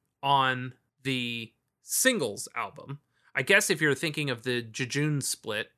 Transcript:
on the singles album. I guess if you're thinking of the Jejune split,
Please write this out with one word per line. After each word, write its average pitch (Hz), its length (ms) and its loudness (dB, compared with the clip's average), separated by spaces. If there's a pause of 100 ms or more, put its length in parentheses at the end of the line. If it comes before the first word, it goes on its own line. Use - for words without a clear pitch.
(220)
on 131 520 2 (280)
the 120 500 -4 (300)
singles 156 760 0
album. 117 420 -8 (360)
I 139 80 0
guess 196 280 4
if 156 100 2
you're 151 140 4
thinking 147 360 -4
of 117 120 -4
the 123 200 0
Jejune 139 600 -2
split, - 560 -6